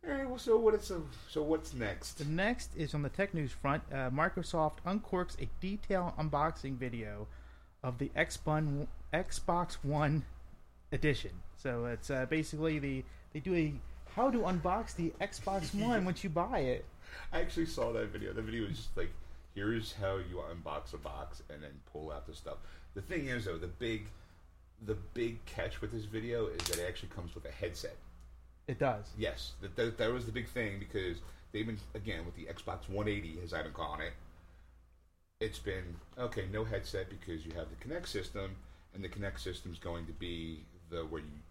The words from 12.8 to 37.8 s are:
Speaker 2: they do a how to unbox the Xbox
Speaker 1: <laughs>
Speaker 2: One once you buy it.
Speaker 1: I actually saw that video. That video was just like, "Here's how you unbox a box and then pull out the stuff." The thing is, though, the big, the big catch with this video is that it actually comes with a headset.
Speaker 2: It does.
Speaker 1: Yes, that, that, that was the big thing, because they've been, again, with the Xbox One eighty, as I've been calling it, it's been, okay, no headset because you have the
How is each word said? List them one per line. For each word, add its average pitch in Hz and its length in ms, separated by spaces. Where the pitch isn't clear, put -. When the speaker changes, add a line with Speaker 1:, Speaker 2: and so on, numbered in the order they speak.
Speaker 2:
they 156 80
do 185 120
a 156 200
how 262 160
to 247 80
unbox 185 560
the 165 240
Xbox 196 560
Speaker 1:
<laughs> 202 40
Speaker 2:
One 220 260
once 180 180
you 196 60
buy 180 300
it. 127 260
Speaker 1:
I - 80
actually - 240
saw 117 260
that 110 160
video. 101 240
That 110 120
video 110 220
was 98 120
just - 180
like, 85 160
"Here's 107 380
how 98 240
you 90 240
unbox 76 400
a 78 40
box 71 520
and 73 120
then 71 100
pull 76 220
out 71 140
the 78 60
stuff." 73 240
The - 60
thing 156 260
is, 123 180
though, 87 120
the 87 100
big, 107 400
the 107 100
big 117 320
catch - 360
with 107 100
this 110 140
video 110 420
is 80 220
that - 100
it 87 80
actually 87 220
comes 85 260
with 87 100
a - 60
headset. - 460
Speaker 2:
It 127 120
does. 113 260
Speaker 1:
Yes, - 440
that, 95 160
that, 113 200
that 113 140
was 123 140
the 113 80
big 113 160
thing, 107 280
because 92 420
they've 107 120
been, 113 120
again, 98 300
with 85 100
the 85 180
Xbox - 360
One 101 180
eighty, 87 340
as 87 120
I've 78 100
been 82 80
calling 78 300
it, 82 100
it's 110 200
been, 90 360
okay, 113 340
no 110 140
headset - 440
because 85 360
you 82 100
have 82 140
the - 80